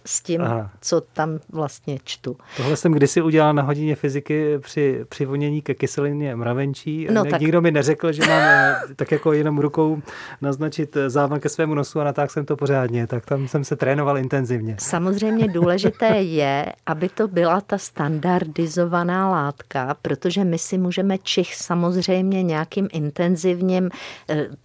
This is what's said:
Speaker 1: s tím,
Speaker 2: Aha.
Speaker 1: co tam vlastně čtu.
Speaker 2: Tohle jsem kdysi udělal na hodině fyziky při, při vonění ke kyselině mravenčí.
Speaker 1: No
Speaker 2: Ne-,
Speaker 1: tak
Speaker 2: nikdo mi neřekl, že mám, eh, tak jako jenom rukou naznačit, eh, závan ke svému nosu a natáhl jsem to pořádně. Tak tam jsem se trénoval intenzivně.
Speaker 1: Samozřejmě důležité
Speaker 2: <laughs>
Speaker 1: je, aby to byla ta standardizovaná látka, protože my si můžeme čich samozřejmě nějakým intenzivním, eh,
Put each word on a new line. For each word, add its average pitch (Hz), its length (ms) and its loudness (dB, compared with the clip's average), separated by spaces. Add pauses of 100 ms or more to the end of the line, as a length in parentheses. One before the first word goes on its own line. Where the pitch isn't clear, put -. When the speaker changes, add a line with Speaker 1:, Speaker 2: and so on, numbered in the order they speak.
Speaker 1:
s - 180 -4
tím, 170 200 -2
Speaker 2:
Aha. 113 280 -2 (100)
Speaker 1:
co - 200 0
tam 160 380 -4 (140)
vlastně 147 520 -6
čtu. - 320 -10 (200)
Speaker 2:
Tohle 139 200 0
jsem 165 160 2
kdysi 143 300 4
udělal 156 320 4
na 147 80 2
hodině 147 340 0
fyziky 147 600 -2
při, 135 500 -2
při - 160 -6
vonění 143 380 -2
ke 135 120 -4
kyselině 143 640 -2
mravenčí. 139 720 -4
Speaker 1:
No 214 140 2
Speaker 2:
Ne-, 143 60 -2
Speaker 1:
tak 160 100 0
Speaker 2:
nikdo 160 200 4
mi 170 100 6
neřekl, 151 420 2
že 147 160 0
mám, 156 140 6
eh, - 320 4 (220)
tak - 140 -4 (100)
jako 156 120 2
jenom 151 260 2
rukou 151 440 0 (380)
naznačit, 147 560 -4
eh, 139 140 2
závan 143 300 2
ke - 80 -4
svému 156 260 0
nosu 147 260 -2
a 147 40 0
natáhl 143 240 0
jsem 151 160 -4
to 147 120 -2
pořádně. 127 500 0
Tak 120 200 -6
tam 139 220 -2
jsem 143 160 -2
se 147 120 -4
trénoval 139 420 2
intenzivně. 123 600 -2
Speaker 1:
Samozřejmě 202 720 0
důležité 185 580 2
Speaker 2:
<laughs> 220 160 4
Speaker 1:
je, 151 500 0 (140)
aby 160 220 -2
to 214 200 -2
byla 175 320 2
ta - 180 -4
standardizovaná 175 1500 0
látka, 143 720 -2
protože 175 420 0
my 165 140 0
si 185 200 -4
můžeme 185 400 0
čich - 360 -2
samozřejmě 185 880 0
nějakým 165 500 -2
intenzivním, 180 1000 0 (380)
eh, 151 180 -2 (180)